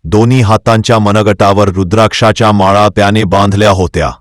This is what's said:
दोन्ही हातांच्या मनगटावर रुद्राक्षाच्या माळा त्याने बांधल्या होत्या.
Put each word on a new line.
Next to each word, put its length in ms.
दोन्ही 360
हातांच्या 580
मनगटावर 680
रुद्राक्षाच्या 840
माळा 440
त्याने 280
बांधल्या 460
होत्या. 400